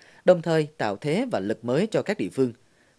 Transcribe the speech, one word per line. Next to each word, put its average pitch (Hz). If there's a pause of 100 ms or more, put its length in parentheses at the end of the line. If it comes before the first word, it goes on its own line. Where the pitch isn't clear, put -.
(260)
đồng 180
thời 160 (100)
tạo 107
thế 160
và 107
lực 107
mới 147
cho 143
các -
địa -
phương. 127 (460)